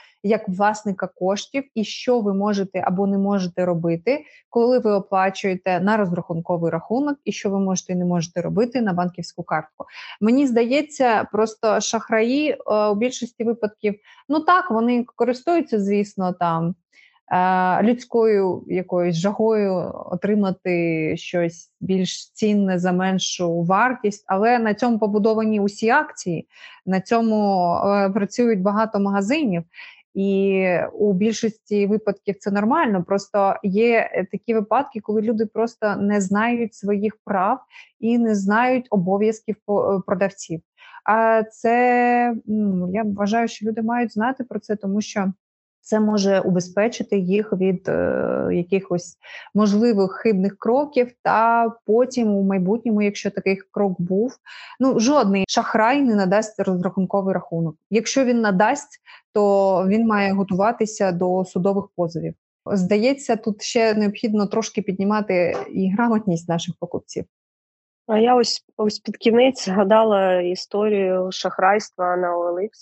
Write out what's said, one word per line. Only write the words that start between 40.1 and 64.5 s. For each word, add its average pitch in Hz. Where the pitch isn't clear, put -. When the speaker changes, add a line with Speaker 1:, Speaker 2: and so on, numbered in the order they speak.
Speaker 1:
А 226
це, 240
м, 196
я 220
вважаю, 208
що 214
люди 226
мають 233
знати 240
про 208
це, -
тому 202
що 196
це 214
може 196
убезпечити 190
їх 196
від, 185
е, 67
якихось 180
можливих 208
хибних 202
кроків, 247
та 226
потім 240
у 196
майбутньому, 202
якщо 202
такий 190
крок 196
був, 190
ну, 254
жодний 214
шахрай 233
не 240
надасть 202
розрахунковий 190
рахунок. 165
Якщо 233
він 240
надасть, 214
то 196
він 220
має 202
готуватися 196
до 180
судових 196
позовів. 165
Здається, 214
тут 214
ще 226
необхідно 208
трошки 208